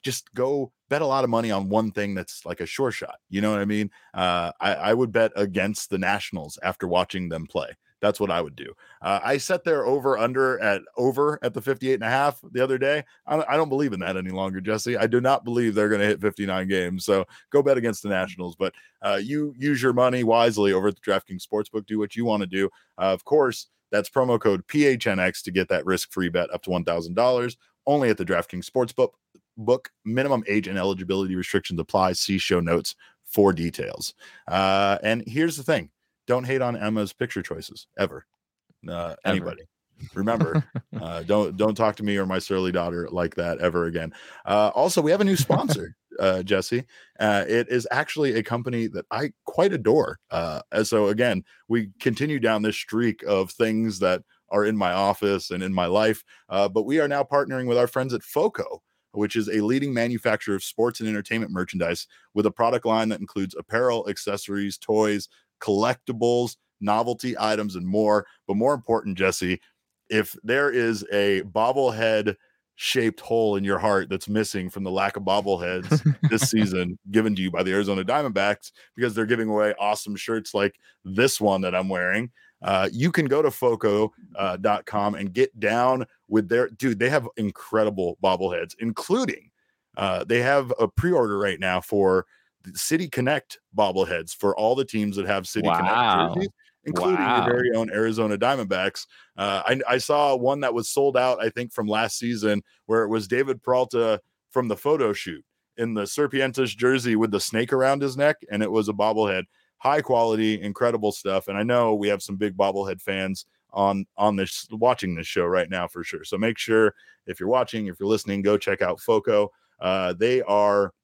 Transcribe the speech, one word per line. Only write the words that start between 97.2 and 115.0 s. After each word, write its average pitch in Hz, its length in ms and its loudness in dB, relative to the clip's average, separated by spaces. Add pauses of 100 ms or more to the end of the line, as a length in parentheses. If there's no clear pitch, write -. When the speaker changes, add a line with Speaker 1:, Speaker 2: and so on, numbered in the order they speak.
Speaker 1:
your 98 80 0
Speaker 2:
Wow. 117 160 2
Speaker 1:
very 123 320 2
own 113 140 -2
Arizona 107 480 0
Diamondbacks. 101 680 0 (300)
Uh, 98 300 -2
I, 131 200 0
I 127 120 2
saw 147 360 2
one 131 260 0
that 127 120 0
was 117 160 -2
sold 139 300 2
out, 123 260 2
I 113 60 0
think, 120 200 -8
from 107 160 -4
last 107 320 -2
season, 107 440 -2 (240)
where 113 160 2
it 104 60 0
was 107 200 -2
David 127 340 -2
Peralta 120 600 0 (280)
from 123 180 0
the 101 80 -2
photo 139 360 2
shoot 82 320 -8 (320)
in 117 160 -4
the 104 120 -2
Serpientes 131 720 0
jersey 123 400 2
with 110 160 2
the 101 100 0
snake 117 340 0
around 135 260 2
his 135 160 -4
neck, 147 200 2 (140)
and 107 120 -2
it 101 100 -2
was 107 160 2
a 107 60 -2
bobblehead. 104 480 0 (360)
High 143 220 2
quality, 110 600 2
incredible 107 500 0
stuff. 95 360 -2
And 98 100 -4
I 107 40 0
know 117 320 4
we 101 140 0
have 101 140 0
some 101 140 -10
big 98 200 -2
bobblehead 98 460 -2
fans 95 420 -6 (260)
on, 98 360 0 (100)
on 104 200 2
this, - 340 -4
watching 110 440 0